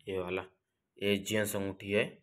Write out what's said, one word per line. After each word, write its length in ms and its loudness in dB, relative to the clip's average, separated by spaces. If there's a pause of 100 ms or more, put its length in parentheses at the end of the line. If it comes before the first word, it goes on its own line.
ये 120 -2
वाला, 240 -2 (540)
ये 220 2
जेंट्स 360 0
अंगूठी 360 -4
है 140 4 (180)